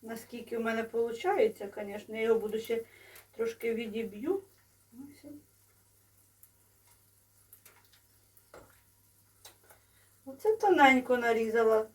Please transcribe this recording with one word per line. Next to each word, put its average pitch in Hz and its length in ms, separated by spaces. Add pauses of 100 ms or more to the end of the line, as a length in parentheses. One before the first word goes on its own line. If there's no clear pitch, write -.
наскільки 226 560
в 226 40
мене 226 220
получається, 233 840
конечно. 208 480
Я 220 60
його 226 180
буду 214 200
ще 226 260 (460)
трошки 226 420
відіб'ю. 226 720 (500)
Ось. 285 380 (4000)
Оце 339 300
тоненько 269 600
нарізала 226 760